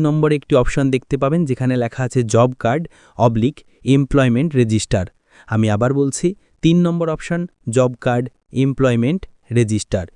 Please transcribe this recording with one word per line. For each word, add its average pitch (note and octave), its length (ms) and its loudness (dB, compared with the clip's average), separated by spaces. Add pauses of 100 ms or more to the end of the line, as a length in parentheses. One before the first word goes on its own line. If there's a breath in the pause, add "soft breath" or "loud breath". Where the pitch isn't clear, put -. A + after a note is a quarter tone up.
নম্বরে D3+ 340 2
একটি - 220 -2
অপশন C#3 220 0 (100)
দেখতে C3 280 -4
পাবেন, D3+ 260 0
যেখানে B2+ 340 -2
লেখা A#2 260 -6
আছে C3 120 -2 (140)
জব A#2+ 160 4 (120)
কার্ড C3 200 0 (360 soft breath)
অবলিক A#2 380 0 (400)
এমপ্লয়মেন্ট C3+ 540 2 (100)
রেজিস্টার। G#2+ 460 0 (480 soft breath)
আমি A2 200 2
আবার A#2 160 0 (100)
বলছি, C#3 260 -2 (360)
তিন E3 140 4 (100)
নম্বর E3+ 200 -2 (100)
অপশন E3+ 240 -6 (360)
জব B2+ 160 2 (120)
কার্ড B2 200 0 (400)
এমপ্লয়মেন্ট C3+ 580 0 (360)
রেজিস্টার, G#2+ 580 -2